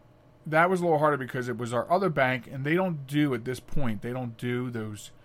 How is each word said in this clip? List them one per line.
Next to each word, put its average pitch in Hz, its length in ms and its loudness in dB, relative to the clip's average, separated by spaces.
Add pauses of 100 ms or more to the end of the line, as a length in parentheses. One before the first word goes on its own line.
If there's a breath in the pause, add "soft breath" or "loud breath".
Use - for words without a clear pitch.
(460)
that 160 240 4
was 185 120 2
a - 20 -2
little 165 160 4
harder 147 180 4
because 127 300 -6
it 123 100 -4
was 117 160 -6
our 117 160 0
other 190 200 4
bank, 127 420 0
and 135 140 -6
they 151 100 2
don't 170 320 -2
do, 143 260 2
at 117 120 -4
this 127 160 -6
point, 113 400 2
they 120 100 -6
don't 123 260 -6
do 123 320 -2
those 107 420 -8 (140)